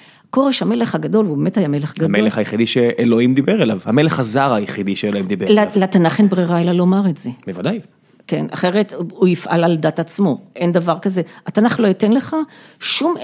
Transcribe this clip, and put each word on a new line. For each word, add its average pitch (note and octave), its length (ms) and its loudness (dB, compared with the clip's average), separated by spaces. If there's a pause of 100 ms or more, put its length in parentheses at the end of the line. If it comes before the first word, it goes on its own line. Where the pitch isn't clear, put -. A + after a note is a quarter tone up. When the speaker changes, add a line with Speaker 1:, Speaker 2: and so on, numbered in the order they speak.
(300)
Speaker 1:
כורש C4+ 320 0
המלך A#3 320 -2
הגדול, F#3+ 320 0
והוא D3+ 100 -2
באמת D#3 200 -2
היה F3+ 120 0
מלך D3 260 -4
גדול. D#3 220 0
Speaker 2:
המלך G#2+ 220 0
היחידי G#2+ 280 0
שאלוהים A#2+ 680 2
דיבר E3 280 2
אליו, G#2+ 220 0
המלך C#3+ 340 2
הזר C3 340 0
היחידי G2 440 -2
שאלוהים G2+ 300 -2
דיבר F#2+ 200 -4
Speaker 1:
ל-, - 40 2
Speaker 2:
אליו. G#3 160 4 (100)
Speaker 1:
לתנ"ך F#3 420 2
אין G#3 100 6
ברירה F3 320 0
אלא F3 120 2
לומר F#3 360 2
את D#3+ 80 -2
זה. - 140 -10 (160)
Speaker 2:
בוודאי. D3 340 -6 (460)
Speaker 1:
כן, D#3 240 -4
אחרת F#3 420 -2 (180)
הוא - 180 2
יפעל E3+ 360 0
על E3+ 120 2
דת D#3 220 -2
עצמו, E3 420 -2 (160)
אין F3 160 -2
דבר E3+ 260 0
כזה. F#3 240 -2 (240)
התנ"ך A3+ 340 0
לא A3 60 4
ייתן G#3 260 2
לך C#4 240 -2 (440)
שום E4 420 -2